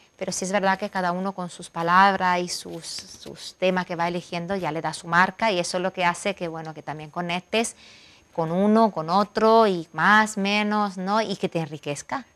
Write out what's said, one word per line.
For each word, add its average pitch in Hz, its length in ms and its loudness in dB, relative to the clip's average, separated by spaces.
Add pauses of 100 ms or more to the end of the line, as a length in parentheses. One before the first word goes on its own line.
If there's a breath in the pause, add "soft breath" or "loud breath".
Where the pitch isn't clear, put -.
(180 soft breath)
pero 185 160 -6
sí - 100 -6
es 185 80 -6
verdad 190 260 2
que 202 120 -8
cada 180 240 -2
uno 190 180 -4
con 180 180 -10
sus - 200 -16
palabras 180 720 4
y 180 80 -4
sus, 170 360 -10
sus - 720 -14
temas 185 280 0
que 180 100 -8
va 170 140 -2
eligiendo 175 480 -6
ya 165 160 -4
le 165 80 -6
da 160 120 -6
su - 140 -14
marca 185 460 2
y 180 60 0
eso 175 180 -2
es 180 60 -2
lo 185 100 -2
que 185 100 -2
hace 175 320 0
que, 175 140 -8
bueno, 160 240 -10
que 156 100 -18
también 151 280 -10
conectes 180 640 -4 (580 soft breath)
con 160 160 -2
uno, 208 400 4
con 160 180 -6
otro 220 580 4
y 180 260 -2
más, 214 440 4
menos, 208 600 0
¿no? 196 240 0
Y 202 160 -4
que 190 100 -2
te 170 120 -4
enriquezca. 156 640 -6 (100)